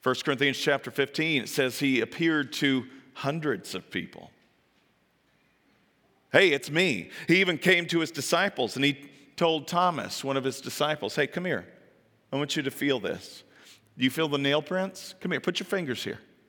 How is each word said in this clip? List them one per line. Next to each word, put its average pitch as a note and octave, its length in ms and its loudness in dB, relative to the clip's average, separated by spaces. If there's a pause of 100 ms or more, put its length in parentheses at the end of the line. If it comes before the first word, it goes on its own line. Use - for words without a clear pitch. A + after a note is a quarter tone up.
First B2+ 220 0
Corinthians C#3 360 0
chapter C#3 320 0
fifteen, D3+ 500 0
it - 80 -8
says C3 300 0
he C3+ 200 4
appeared D3 540 0
to C3+ 320 0 (300)
hundreds C#3+ 580 -4
of F#2 160 -10
people. F2 400 -10 (2000)
Hey, F3+ 180 8
it's C#3 200 0
me. D3 400 2 (180)
He F3+ 140 6
even F3+ 160 2
came F3 300 4
to E3+ 140 2
his D#3 100 -2
disciples, E3 640 0
and C3+ 100 2
he C#3+ 240 0 (260)
told D#3+ 320 2
Thomas, F3 560 0
one C3+ 140 0
of C3 60 -2
his B2+ 180 -4
disciples, C#3+ 540 -2
"Hey, D3 100 2
come F3+ 200 -6
here. B2 220 -2 (640)
I - 40 -4
want C#3 200 -2
you D#3 60 -2
to C3 100 -2
feel C#3 280 0
this. - 440 -8 (540)
Do B2 60 -2
you C3 80 4
feel D#3+ 180 0
the C#3+ 80 0
nail C#3 240 2
prints? F#3+ 600 -6
Come C#3 100 -2
here, C3+ 100 -2
put F3+ 180 -2
your G#3 60 -8
fingers E3 380 -4
here. - 160 -6 (300)